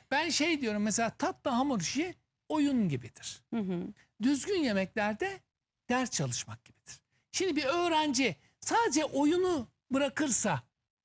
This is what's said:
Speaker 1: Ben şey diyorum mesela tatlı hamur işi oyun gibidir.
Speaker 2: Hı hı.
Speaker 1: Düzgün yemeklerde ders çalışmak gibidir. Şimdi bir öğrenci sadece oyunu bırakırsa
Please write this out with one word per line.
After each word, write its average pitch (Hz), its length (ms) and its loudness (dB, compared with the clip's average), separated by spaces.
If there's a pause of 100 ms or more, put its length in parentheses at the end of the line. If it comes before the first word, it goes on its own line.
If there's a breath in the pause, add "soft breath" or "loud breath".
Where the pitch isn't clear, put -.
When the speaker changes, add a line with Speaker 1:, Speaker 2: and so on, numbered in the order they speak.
(120)
Speaker 1:
Ben 311 180 0
şey 294 320 0
diyorum 208 220 -2
mesela 220 260 0
tatlı 311 420 -4
hamur 247 300 0
işi 320 340 -4 (340)
oyun 285 400 2
gibidir. - 520 -8 (120)
Speaker 2:
Hı 233 60 -2
hı. 185 200 -2 (420 soft breath)
Speaker 1:
Düzgün 294 420 0
yemeklerde 214 760 -2 (500)
ders 247 220 0
çalışmak - 540 -6
gibidir. - 340 -20 (320)
Şimdi 359 240 0
bir 294 100 0
öğrenci 302 720 2 (240 soft breath)
sadece 311 460 2
oyunu 311 640 2 (240)
bırakırsa 262 720 0 (440)